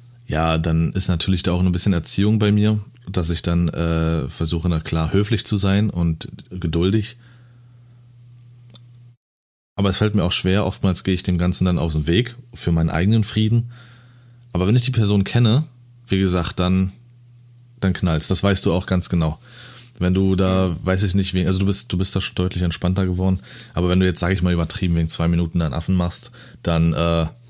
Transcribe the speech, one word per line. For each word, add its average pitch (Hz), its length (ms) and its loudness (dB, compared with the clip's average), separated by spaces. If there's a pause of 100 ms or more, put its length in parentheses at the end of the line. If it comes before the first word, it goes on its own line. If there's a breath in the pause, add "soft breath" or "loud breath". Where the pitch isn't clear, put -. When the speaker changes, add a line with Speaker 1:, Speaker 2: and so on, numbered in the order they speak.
(260 loud breath)
Speaker 1:
ja, 80 320 0
dann 82 340 0
ist 95 160 -2
natürlich 90 340 0
da 87 100 0
auch 90 80 0
ein 90 120 2
bisschen 92 200 0
Erziehung 101 460 2
bei 104 140 2
mir, 107 260 2 (300)
dass 87 220 -2
ich 85 120 -2
dann, 85 260 2
äh, 82 600 -2
versuche, 82 400 -2
na 80 120 0
klar, 80 320 -2
höflich 104 320 0
zu 104 120 -2
sein 98 340 0
und 85 380 -2 (220)
geduldig. 90 640 -2 (2500 soft breath)
Aber 98 160 0
es 95 80 -2
fällt 104 160 2
mir 98 100 2
auch 90 80 0
schwer, 95 340 2
oftmals 92 360 0
gehe 95 120 0
ich 90 80 -2
dem 90 160 0
Ganzen 87 260 0
dann 90 140 2
aus 78 140 0
dem 73 140 -2
Weg 92 300 0 (180)
für - 180 -2
meinen 82 180 2
eigenen 104 340 2
Frieden. 110 480 0 (800 loud breath)
Aber 90 140 0
wenn 113 100 4
ich 123 80 4
die 131 60 -2
Person 104 340 2
kenne, 120 400 2 (440)
wie 95 120 0
gesagt, 90 400 0
dann, 92 320 0 (880)
dann 92 140 2
knallt's. 80 340 0
Das 92 160 0
weißt 98 220 2
du 90 60 2
auch 87 140 -2
ganz 90 220 -2
genau. 80 300 0 (600 loud breath)
Wenn 90 160 0
du 95 220 2
da, 95 320 2
Speaker 2:
Mhm. 82 180 -4
Speaker 1:
weiß 92 180 2
ich 92 100 -2
nicht, 98 180 0
wegen, 92 140 0
also 92 140 0
du 98 60 2
bist, - 260 -2
du 92 60 0
bist 95 160 -2
da 95 60 0
schon - 140 -6
deutlich 90 280 -2
entspannter 90 440 0
geworden. 92 340 0 (320 loud breath)
Aber 87 160 0
wenn 92 120 4
du 92 60 4
jetzt, 92 140 0
sag 90 120 0
ich 90 100 0
mal, 90 100 2
übertrieben 85 440 -2
wegen 82 120 0
zwei 85 200 -2
Minuten 85 340 0
einen 71 120 -4
Affen 95 200 -2
machst, 87 380 -4 (300 loud breath)
dann, 82 300 2
äh, 82 340 0 (240)